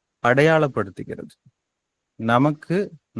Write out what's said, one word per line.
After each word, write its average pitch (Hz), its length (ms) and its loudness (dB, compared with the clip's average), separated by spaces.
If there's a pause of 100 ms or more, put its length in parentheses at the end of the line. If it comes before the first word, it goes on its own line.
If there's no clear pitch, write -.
(240)
அடையாளப்படுத்திக்கிறது. 135 1080 0 (880)
நமக்கு 135 560 0 (440)